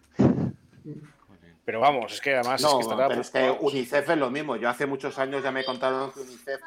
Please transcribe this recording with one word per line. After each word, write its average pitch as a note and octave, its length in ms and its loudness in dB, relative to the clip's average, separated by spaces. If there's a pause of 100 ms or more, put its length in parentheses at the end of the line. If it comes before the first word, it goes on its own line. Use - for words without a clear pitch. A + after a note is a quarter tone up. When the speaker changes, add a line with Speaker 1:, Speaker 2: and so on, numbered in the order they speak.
(1700)
Speaker 1:
Pero A2+ 140 -4
vamos, B2 340 2
es - 60 -10
que D3 160 0
además B2+ 240 0
es C#3 80 2
Speaker 2:
No, C#3+ 100 6
Speaker 1:
que A#2+ 40 2
está A#2 260 2
Speaker 2:
pero B2 140 0
es - 80 -8
que C3 100 0
Speaker 1:
vamos. C3 220 2
Speaker 2:
unicef C#3 480 0
es E3 80 4
lo C3+ 120 2
mismo. C#3 280 -4
Yo A#2 120 0
hace B2 160 0
muchos C#3 320 -4
años C3+ 240 -2
ya C3 100 -2
me C3 120 -2
contaron C3 480 -2
que C#3 80 -16
unicef B2+ 460 -10